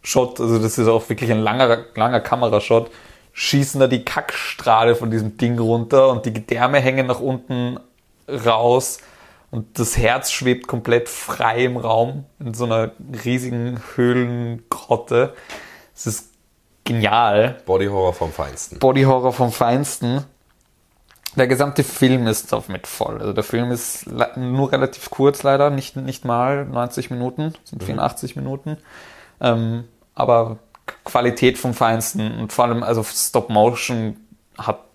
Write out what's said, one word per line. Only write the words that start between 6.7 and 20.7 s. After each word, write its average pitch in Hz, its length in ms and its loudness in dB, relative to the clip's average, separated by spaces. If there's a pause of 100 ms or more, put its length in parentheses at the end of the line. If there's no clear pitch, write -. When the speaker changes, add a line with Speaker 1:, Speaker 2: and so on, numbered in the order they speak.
Speaker 1:
hängen 131 280 2
nach 123 120 -2
unten 123 580 -4 (520)
raus 120 680 2 (520)
und 113 260 -8
das - 200 -2
Herz 120 340 2
schwebt 123 360 0
komplett 120 420 0
frei 117 560 -2
im 123 100 0
Raum 120 480 0 (160)
in 120 140 -8
so 117 100 -4
einer 113 280 0 (340)
riesigen 123 560 -4 (140)
Höhlengrotte. 120 1400 0 (600)
Es - 140 -10
ist - 220 -8 (560)
genial. 113 800 2
Speaker 2:
Bodyhorror 95 480 2
vom 80 180 -4
Feinsten. - 460 -10
Speaker 1:
Bodyhorror 131 540 4
vom 123 220 0
Feinsten. 131 720 0 (1080)